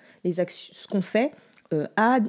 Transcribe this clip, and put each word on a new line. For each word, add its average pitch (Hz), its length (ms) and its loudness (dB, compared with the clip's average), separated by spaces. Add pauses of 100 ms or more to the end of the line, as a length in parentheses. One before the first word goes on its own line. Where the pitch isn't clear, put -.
(240)
les 180 160 -2
actions, - 360 -6
ce - 120 -20
qu'on 202 140 -2
fait, 240 300 0 (420)
euh, 151 220 -2
à 240 340 4